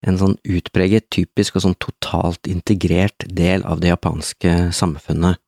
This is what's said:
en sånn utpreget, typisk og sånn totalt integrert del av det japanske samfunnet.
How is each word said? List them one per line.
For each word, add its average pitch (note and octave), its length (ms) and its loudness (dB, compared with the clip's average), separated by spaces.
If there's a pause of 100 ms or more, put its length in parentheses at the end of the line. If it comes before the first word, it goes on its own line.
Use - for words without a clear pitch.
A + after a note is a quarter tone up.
en F#2 120 2
sånn G2 280 0
utpreget, F#2 640 0
typisk - 460 -2
og F#2+ 60 0
sånn F#2 140 2
totalt - 720 -6
integrert F#2 800 0
del F#2 380 0
av E2+ 160 -2
det F2 80 2
japanske F2 800 0
samfunnet. E2 680 0 (100)